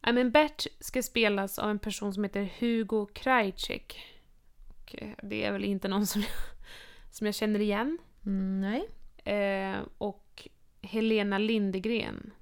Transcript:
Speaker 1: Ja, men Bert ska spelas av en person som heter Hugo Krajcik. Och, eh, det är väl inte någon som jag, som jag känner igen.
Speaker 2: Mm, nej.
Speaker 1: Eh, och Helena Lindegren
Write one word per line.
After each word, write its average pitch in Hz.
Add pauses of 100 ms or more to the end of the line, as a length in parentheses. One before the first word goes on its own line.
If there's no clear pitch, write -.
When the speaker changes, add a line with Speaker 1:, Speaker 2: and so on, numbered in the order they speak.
Speaker 1:
Ja, 226
men 247
Bert 302 (140)
ska -
spelas 202
av 214
en 208
person 202
som 202
heter 202
Hugo 226
Krajcik. - (680)
Och, -
eh, 214
det 214
är 208
väl 196
inte 196
någon 202
som 208
jag, 214 (800)
som -
jag 208
känner 214
igen. 220 (280)
Speaker 2:
Mm, 190
nej. 233 (480)
Speaker 1:
Eh, 196 (200)
och - (340)
Helena 214
Lindegren 208 (120)